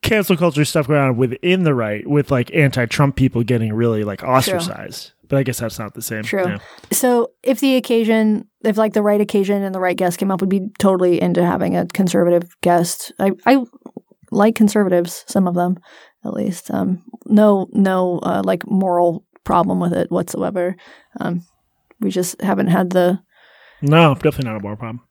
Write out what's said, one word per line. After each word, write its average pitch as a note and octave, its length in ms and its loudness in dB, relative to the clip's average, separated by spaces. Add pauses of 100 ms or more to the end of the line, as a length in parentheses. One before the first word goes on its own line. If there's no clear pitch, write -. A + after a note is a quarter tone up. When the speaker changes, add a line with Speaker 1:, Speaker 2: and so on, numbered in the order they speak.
Speaker 1:
cancel G#3 340 2
culture D3+ 280 2
stuff D3 240 -2
going D3+ 120 2
on C3 160 2
within C3 480 0
the D3+ 100 4
right G#2+ 340 -4
with, C#3+ 220 2
like, B2 240 0
anti-Trump C#3 600 2
people B2 280 2
getting A2+ 280 0
really, A2+ 300 0
like, G2+ 180 -6
Speaker 2:
True. - 100 -8
Speaker 1:
ostracized. E3+ 800 -2 (160)
But C#3 100 0
I C#3 60 2
guess B2 160 -4
that's A2+ 180 -6
not G#2+ 160 -10
the A#2 80 -14
same. A2 220 -8
Speaker 2:
True. F#3 220 -4
Speaker 1:
Yeah. G#2 120 -4 (340)
Speaker 2:
So A#3+ 380 0 (140)
if B3+ 160 0
the C4+ 160 2
occasion, A3 720 0 (160)
if, G#3+ 120 0
like, A3 180 0
the G#3+ 80 2
right G#3 180 2
occasion G3+ 420 0
and F#3+ 120 -6
the F#3+ 60 -6
right F3+ 160 -2
guest F3+ 220 -2
came G3 120 -2
up, F#3+ 100 -2
we'd F#3+ 100 0
be G3 180 -2 (100)
totally F3+ 420 2
into F3 240 0
having F3+ 320 -2
a F3+ 100 -2
conservative F3 760 0
guest. F3 580 0
I, G3 120 0 (140)
I C4 180 4 (680)
like G#3+ 220 2
conservatives, F#3 760 0
some G3 180 0
of F3 80 -2
them F3 220 0 (480)
at - 100 -8
least. - 360 -6
Um, F#3 320 -2 (240)
no, G#3 460 4
no, F#3 500 0
uh, F#3+ 220 -2
like, F#3+ 220 -2
moral F3 580 0 (200)
problem F3+ 360 0
with F3 140 -2
it F3+ 160 -2
whatsoever. F3+ 680 -4 (420)
Um, F3 240 -6 (580)
we G3 100 -2
just F3+ 320 -4
haven't G3 260 -2
had F3+ 220 2
the F3+ 300 2 (640)
Speaker 1:
No, D3+ 320 6
definitely C#3 360 -2
not A2 60 -8
a G#2 40 -8
moral G#2 160 -10
problem. A#2 240 -12 (100)